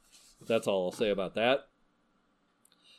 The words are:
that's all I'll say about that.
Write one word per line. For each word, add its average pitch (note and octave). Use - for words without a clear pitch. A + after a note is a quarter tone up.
that's A2+
all F#2+
I'll F2+
say A2
about F#2
that. B2